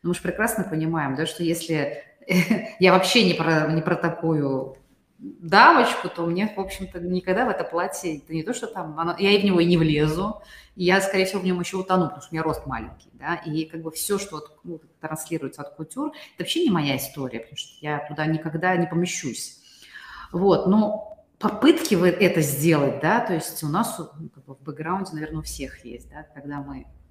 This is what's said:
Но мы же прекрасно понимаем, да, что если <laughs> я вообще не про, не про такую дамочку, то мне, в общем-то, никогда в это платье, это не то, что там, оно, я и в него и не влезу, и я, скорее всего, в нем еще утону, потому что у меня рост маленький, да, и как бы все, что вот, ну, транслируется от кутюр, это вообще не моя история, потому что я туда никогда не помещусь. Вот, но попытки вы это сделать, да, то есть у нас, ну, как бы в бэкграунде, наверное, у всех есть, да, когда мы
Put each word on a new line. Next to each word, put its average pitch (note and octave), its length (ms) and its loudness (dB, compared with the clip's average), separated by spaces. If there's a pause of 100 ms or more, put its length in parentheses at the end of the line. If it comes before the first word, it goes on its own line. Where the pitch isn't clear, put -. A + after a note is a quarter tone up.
Но E3+ 80 -2
мы F3+ 60 2
же - 60 -12
прекрасно G3+ 420 0
понимаем, D#3 520 -2
да, D#3 100 -2
что - 180 -6
если D#3+ 580 -2 (240)
<laughs> - 540 2
я F3+ 120 8
вообще F#3+ 320 6
не F3 100 4
про, D#3 380 2
не D#3+ 100 2
про F3 140 0
такую C#3+ 800 -2 (420)
дамочку, A#3+ 880 4
то E3+ 180 -4
мне, F#3 300 0
в - 40 -6
общем-то, F#3 400 -8
никогда F3+ 460 0
в A3+ 40 0
это F3 140 -2
платье, E3+ 540 -4
это D3+ 160 -14
не D#3+ 80 -2
то, G3 120 -4
что A#3 120 -8
там, D#3+ 320 -10
оно, E3+ 200 -2
я G3 120 4
и G3+ 100 6
в G3 40 0
него F3+ 160 6
и E3+ 60 6
не F3 100 6
влезу, D#3+ 680 2 (320)
и F3+ 100 -6
я, F#3+ 160 4
скорее F#3+ 260 0
всего, F#3+ 140 -4
в F3+ 60 -10
нем F3+ 140 0
еще F#3+ 200 -4
утону, F#3+ 260 2
потому C#3 160 -10
что - 100 -20
у - 20 -10
меня D#3+ 80 -2
рост D3+ 240 -4
маленький, A2+ 480 -12
да, D#3+ 220 -6
и D#3 300 -6
как E3 160 -14
бы D#3+ 100 -10
все, G3+ 260 -4
что F3+ 180 -8
вот, - 280 -16
ну, E3+ 160 -12 (200)
транслируется D#3 640 -8
от C#3+ 140 -14
кутюр, B3+ 320 -8
это D4 80 -12 (240)
вообще E4+ 240 -2
не C#4 60 4
моя C#3+ 260 0
история, B2 440 -8
потому - 160 -18
что - 140 -12 (100)
я D3+ 280 -4
туда D3+ 180 -4
никогда D#3+ 500 0
не F3 120 2
помещусь. E3 680 -4 (760)
Вот, F3+ 360 4
но G#3+ 400 2 (300)
попытки - 580 4
вы F3 140 4
это E3+ 320 2
сделать, C#3+ 600 2
да, G3+ 180 2
то G3 140 -2
есть - 300 -6
у D3 40 -4
нас, G3+ 300 -2 (220)
ну, E3 100 -14
как - 160 -20
бы C#3 100 -18
в - 60 -20
бэкграунде, D#3+ 520 -6
наверное, D#3 260 -8
у - 40 -12
всех - 400 -12
есть, - 260 -16
да, D3+ 140 -18 (100)
когда C#3+ 260 -12
мы C3+ 260 -14 (240)